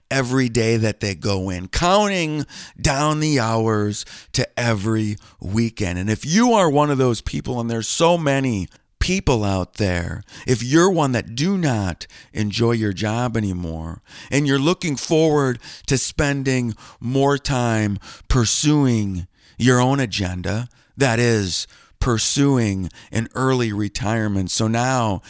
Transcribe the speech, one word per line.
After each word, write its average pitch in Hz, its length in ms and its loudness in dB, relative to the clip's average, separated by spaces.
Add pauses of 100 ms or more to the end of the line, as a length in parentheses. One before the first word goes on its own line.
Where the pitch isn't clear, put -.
(100)
every 131 380 0
day 113 280 2
that 110 220 0
they 101 160 -4
go 95 340 -2
in, 90 200 -8
counting 175 760 0 (340)
down 151 420 0
the 156 180 2
hours 110 640 0 (280)
to - 140 0 (120)
every 110 580 0 (240)
weekend. 101 580 -2
And 98 120 -2
if 110 160 -2
you 226 260 4
are 196 160 4
one 147 220 2
of 139 80 0
those 127 220 2
people, - 400 -6
and 117 100 -4
there's 113 180 -4
so 170 300 2
many 135 500 0 (300)
people 127 460 0
out 95 300 -2
there, 90 500 -4 (220)
if 120 160 2
you're 160 280 4
one 151 220 0
that 113 240 -4
do 180 200 0
not 110 520 -2 (240)
enjoy 107 400 0
your 110 200 -2
job 110 440 -2
anymore, 85 680 -4 (280)
and 143 160 0
you're 139 120 2
looking 147 380 -2
forward 147 640 2 (260)
to 139 100 2
spending 131 800 -2 (240)
more 135 400 2
time 113 600 0 (300)
pursuing 117 1000 2 (280)
your 123 240 4
own 135 200 2
agenda, 98 680 -4 (280)
that 120 240 4
is 107 480 0 (320)
pursuing 113 880 0 (200)
an 113 240 -2
early 127 380 0
retirement, 104 800 -2
so 110 180 0
now 117 600 0